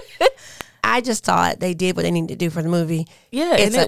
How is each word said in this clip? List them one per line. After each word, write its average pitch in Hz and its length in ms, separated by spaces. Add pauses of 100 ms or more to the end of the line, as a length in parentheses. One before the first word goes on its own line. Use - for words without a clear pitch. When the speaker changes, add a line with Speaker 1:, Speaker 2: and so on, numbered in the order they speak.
Speaker 1:
<laughs> - 800
I 226 180
just 233 240
thought 175 360
they 180 140
did 180 200
what 170 80
they 170 80
needed 165 200
to - 60
do 170 140
for 160 120
the 160 60
movie. 165 380 (240)
Speaker 2:
Yeah, 311 240
Speaker 1:
It's 208 220
Speaker 2:
and - 0
Speaker 1:
a, 262 120